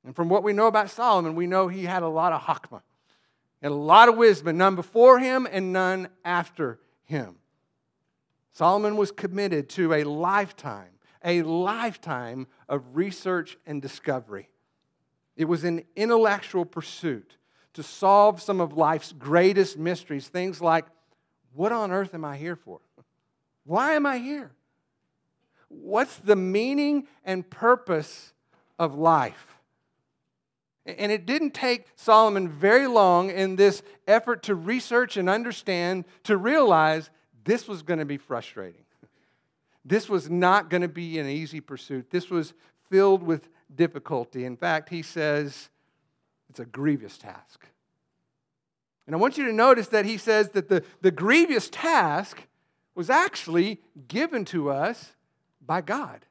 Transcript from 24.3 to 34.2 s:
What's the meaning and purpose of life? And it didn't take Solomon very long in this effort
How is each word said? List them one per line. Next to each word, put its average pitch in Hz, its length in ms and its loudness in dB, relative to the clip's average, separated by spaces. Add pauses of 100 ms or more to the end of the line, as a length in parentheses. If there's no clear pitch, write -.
What's 226 480 -4
the 202 200 2
meaning 269 680 -2 (180)
and 185 240 -6
purpose 220 840 -2 (440)
of 147 180 -2
life? 151 560 0 (1300)
And 208 280 -6
it 190 140 -4
didn't 285 280 -2
take 247 400 -4
Solomon 214 540 4
very 196 380 2
long 196 440 4
in 190 260 -4
this 196 260 4 (240)
effort 226 380 0